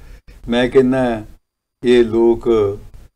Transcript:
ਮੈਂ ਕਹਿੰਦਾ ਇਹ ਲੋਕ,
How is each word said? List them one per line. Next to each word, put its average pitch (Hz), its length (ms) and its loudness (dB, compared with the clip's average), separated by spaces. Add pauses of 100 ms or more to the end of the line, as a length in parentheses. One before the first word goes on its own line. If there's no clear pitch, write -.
(500)
ਮੈਂ 123 200 -2
ਕਹਿੰਦਾ 127 520 0 (640)
ਇਹ 120 200 4
ਲੋਕ, 117 440 0 (680)